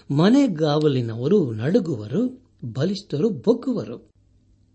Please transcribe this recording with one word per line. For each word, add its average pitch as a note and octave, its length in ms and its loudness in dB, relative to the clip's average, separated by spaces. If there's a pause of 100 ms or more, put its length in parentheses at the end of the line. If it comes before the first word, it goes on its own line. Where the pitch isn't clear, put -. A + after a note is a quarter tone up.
(100)
ಮನೆಗಾವಲಿನವರು D3+ 1400 2
ನಡುಗುವರು, D#3 920 -2 (260)
ಬಲಿಷ್ಠರು E3+ 580 -4
ಬೊಗ್ಗುವರು, G3+ 800 -4 (640)